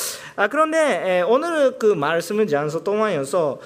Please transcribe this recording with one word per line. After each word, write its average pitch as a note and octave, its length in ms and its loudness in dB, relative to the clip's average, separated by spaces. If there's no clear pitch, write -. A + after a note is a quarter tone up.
아, G3+ 120 2
그런데, D#4 320 0
에, F3+ 420 2
오늘 C4+ 560 2
그 - 80 -2
말씀을 F3+ 640 0
장소 D3+ 360 -2
동안에서 E3+ 840 -2